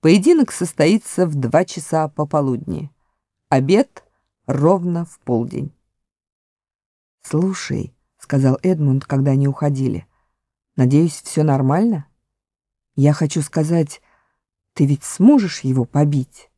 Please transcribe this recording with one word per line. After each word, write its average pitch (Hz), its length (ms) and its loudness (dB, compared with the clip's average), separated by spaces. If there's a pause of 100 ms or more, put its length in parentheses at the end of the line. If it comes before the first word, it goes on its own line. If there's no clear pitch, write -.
Поединок 208 500 4
состоится 180 760 -2
в 151 80 -6
два 143 280 0
часа 156 440 -4
пополудни. 147 800 -4 (600)
Обед 143 540 0 (440)
ровно 170 580 0
в - 140 -20
полдень». 123 520 -4 (1500)
«Слушай», 170 720 -6 (240)
сказал 135 460 0
Эдмунд, 147 420 0
когда 139 260 -2
они 139 160 0
уходили, 135 600 -4 (680)
«надеюсь, 147 460 2
всё - 220 -2
нормально? 147 640 0 (880)
Я 143 180 4
хочу 151 300 -2
сказать, 160 580 -2 (720)
ты 139 140 0
ведь 143 160 0
сможешь 208 560 2
его 131 260 -2
побить?» 147 720 -2